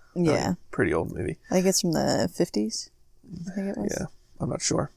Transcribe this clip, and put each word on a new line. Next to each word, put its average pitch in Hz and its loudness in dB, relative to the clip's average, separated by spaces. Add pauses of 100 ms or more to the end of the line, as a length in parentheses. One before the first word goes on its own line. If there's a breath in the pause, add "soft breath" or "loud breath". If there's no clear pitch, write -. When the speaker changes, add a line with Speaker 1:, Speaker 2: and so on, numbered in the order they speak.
(160 loud breath)
Speaker 1:
Yeah. 170 4
Speaker 2:
A - -2 (140)
pretty - 2
old - 0
movie. - -4 (140)
Speaker 1:
I - 4
think 185 4
it's 185 4
from 175 2
the - 2
fifties, - -2 (600)
I - -6
think 196 -4
it - -6
was. - -2
Speaker 2:
Yeah, - -4 (360)
I'm - 0
not - -4
sure, - 0